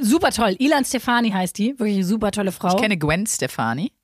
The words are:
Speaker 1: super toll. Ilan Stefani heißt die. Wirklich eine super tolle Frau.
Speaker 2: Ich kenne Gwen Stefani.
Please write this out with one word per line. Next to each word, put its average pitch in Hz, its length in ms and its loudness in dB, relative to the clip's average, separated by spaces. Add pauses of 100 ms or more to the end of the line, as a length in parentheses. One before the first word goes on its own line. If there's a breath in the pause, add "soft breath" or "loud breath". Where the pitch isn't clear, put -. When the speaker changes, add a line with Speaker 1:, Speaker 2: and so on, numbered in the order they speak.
Speaker 1:
super 262 300 4
toll. 208 280 0
Ilan 262 260 2
Stefani 240 460 0
heißt 185 280 -2
die. 247 200 -2
Wirklich 208 180 0
eine 190 80 0
super 214 260 0
tolle 196 220 -2
Frau. - 220 -4
Speaker 2:
Ich 196 60 2
kenne 208 180 0
Gwen 156 280 0
Stefani. 127 680 -4 (120)